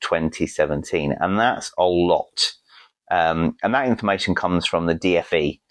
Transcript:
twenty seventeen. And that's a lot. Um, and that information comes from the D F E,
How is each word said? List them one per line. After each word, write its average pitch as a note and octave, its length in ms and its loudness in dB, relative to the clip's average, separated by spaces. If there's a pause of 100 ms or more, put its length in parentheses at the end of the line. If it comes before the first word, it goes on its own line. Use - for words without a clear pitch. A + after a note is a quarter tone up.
twenty D#2+ 460 -2
seventeen. D2 760 -2
And F#2 180 0
that's - 380 -2
a F2+ 80 2
lot. F2 680 0 (580)
Um, E2 520 2
and G#2+ 120 0
that C3+ 140 0
information G2 460 0
comes F2+ 320 0
from E2+ 200 0
the E2+ 80 2
D E2+ 240 2
F - 160 -2
E, D2 260 0 (100)